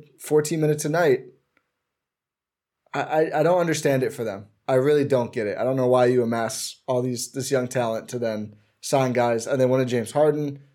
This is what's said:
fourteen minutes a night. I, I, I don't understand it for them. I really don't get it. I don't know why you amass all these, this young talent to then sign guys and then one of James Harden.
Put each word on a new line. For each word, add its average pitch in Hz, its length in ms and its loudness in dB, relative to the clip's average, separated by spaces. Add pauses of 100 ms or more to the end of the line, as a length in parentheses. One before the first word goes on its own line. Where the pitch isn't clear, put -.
(200)
fourteen 151 400 0
minutes 151 240 0
a 156 60 -4
night. 156 360 2 (1700)
I, 143 60 -2
I, 156 380 0
I 151 40 2
don't 175 160 4
understand 151 440 0
it 113 100 -2
for 120 100 -8
them. 104 240 -8 (200)
I 135 80 2
really 143 280 4
don't - 300 0
get 110 140 -4
it. 98 100 -4
I 107 60 -2
don't 131 120 0
know 127 120 0
why 127 180 6
you 127 160 4
amass 113 680 -4
all 127 140 0
these, 123 300 -6
this 131 180 -8
young 127 180 0
talent 117 420 -4
to 123 100 -8
then 107 360 -6 (260)
sign 131 320 0
guys 117 340 0
and 131 120 -2
then 127 100 4
one 131 120 2
of 123 60 -2
James 117 240 -4
Harden. 147 500 0 (140)